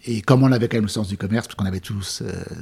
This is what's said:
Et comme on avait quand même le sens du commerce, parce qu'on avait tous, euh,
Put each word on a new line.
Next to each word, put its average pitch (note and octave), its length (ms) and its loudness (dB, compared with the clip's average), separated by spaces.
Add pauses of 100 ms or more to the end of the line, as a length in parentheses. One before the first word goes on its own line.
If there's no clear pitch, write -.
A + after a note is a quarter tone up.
Et A#2 160 -4
comme C3 240 6
on C3+ 80 6
avait A#2 160 2
quand A#2 80 -2
même A2 80 2
le G2+ 40 0
sens G#2 200 -4
du G2 80 -4
commerce, G#2+ 320 -2
parce - 80 -18
qu'on G2+ 100 -2
avait F#2 140 -2
tous, G2 420 -8
euh, A#2 100 -6 (300)